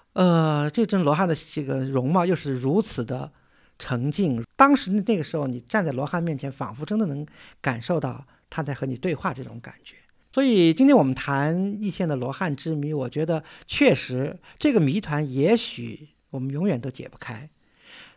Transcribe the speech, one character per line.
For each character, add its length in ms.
呃， 560
这 160
尊 160
罗 120
汉 140
的 60
这 280
个 180
容 300
貌 140
又 100
是 200
如 260
此 240
的 260
沉 320
静。 320
当 180
时 180
那 220
个 80
时 140
候， 100
你 140
站 240
在 80
罗 140
汉 160
面 160
前， 120
仿 240
佛 120
真 120
的 60
能 220
感 220
受 180
到 260
他 140
在 100
和 140
你 100
对 180
话 200
这 100
种 160
感 140
觉。 120
所 100
以 300
今 140
天 100
我 60
们 120
谈 680
易 80
县 180
的 80
罗 160
汉 240
之 180
谜， 200
我 160
觉 160
得 180
确 280
实 440
这 140
个 80
谜 180
团， 320
也 240
许 540
我 80
们 120
永 160
远 140
都 100
解 160
不 120
开。 320